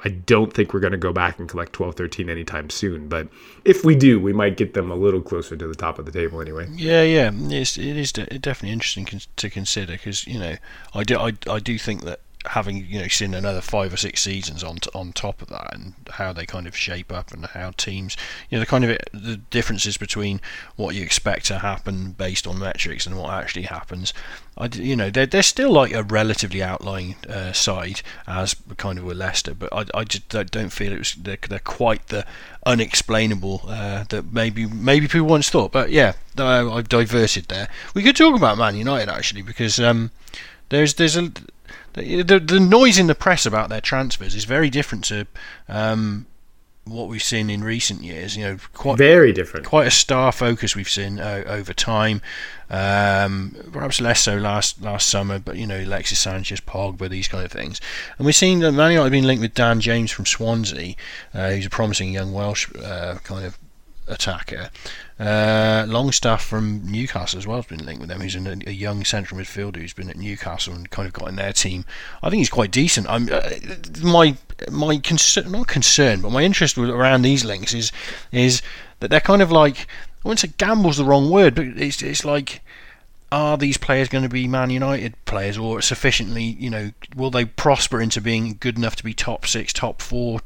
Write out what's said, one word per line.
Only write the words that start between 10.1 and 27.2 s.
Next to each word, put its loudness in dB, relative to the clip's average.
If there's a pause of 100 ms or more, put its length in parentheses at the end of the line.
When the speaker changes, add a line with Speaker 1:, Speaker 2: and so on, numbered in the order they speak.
Speaker 2:
you -8
know, -6 (380)
I -4
do, 0
I, 0 (160)
I -2
do -4
think -6
that -10 (260)
having, -4
you -8
know, -6
seen -2
another -2
five -2
or -6
six -4
seasons -6
on -10
t-, -6
on -10
top -6
of -14
that, -12
and -14 (200)
how -6
they -10
kind -10
of -14
shape -6
up, -8
and -14
how -10
teams, -8 (320)
you -4
know, 0
the 0
kind 2
of, 2 (160)
the -10 (140)
differences -2
between -4 (360)
what -4
you -6
expect -2
to -2
happen -4
based -6
on -4
metrics -4
and -6
what -6
actually -6
happens, -8 (420)
I -6
d-, -8
you 0
know, 0
they're, 2
they're 4
still, 2
like, 6
a -2
relatively 0
outlying, -6 (120)